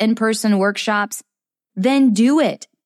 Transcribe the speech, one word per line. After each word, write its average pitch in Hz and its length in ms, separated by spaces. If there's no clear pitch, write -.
in-person 220 580
workshops, 208 640
then 262 360
do 240 280
it. - 260